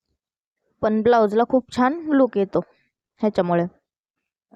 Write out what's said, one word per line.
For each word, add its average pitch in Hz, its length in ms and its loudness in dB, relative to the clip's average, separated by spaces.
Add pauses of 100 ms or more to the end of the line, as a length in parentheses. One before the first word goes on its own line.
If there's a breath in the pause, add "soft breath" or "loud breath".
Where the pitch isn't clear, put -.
(800)
पण 220 220 -2
ब्लाऊजला 226 460 2
खूप - 280 -2
छान 254 180 0
लूक 294 420 0
येतो 196 240 -2 (580)
ह्याच्यामुळे. 175 460 0 (920)